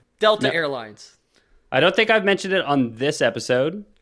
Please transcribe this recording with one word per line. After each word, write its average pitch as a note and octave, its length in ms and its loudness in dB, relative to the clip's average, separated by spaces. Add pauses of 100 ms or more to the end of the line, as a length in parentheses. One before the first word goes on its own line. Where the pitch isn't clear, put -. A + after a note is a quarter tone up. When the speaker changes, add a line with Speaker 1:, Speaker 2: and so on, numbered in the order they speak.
(200)
Speaker 1:
Delta G#3+ 280 2
Speaker 2:
Yep. - 80 -2
Speaker 1:
Airlines. B2+ 600 -8 (560)
Speaker 2:
I C3 80 0
don't F3+ 160 2
think A3 140 2
I've A3 160 2
mentioned F#3+ 300 0
it F3+ 100 0
on C3 300 0
this C3 260 -2
episode. C3 640 0 (160)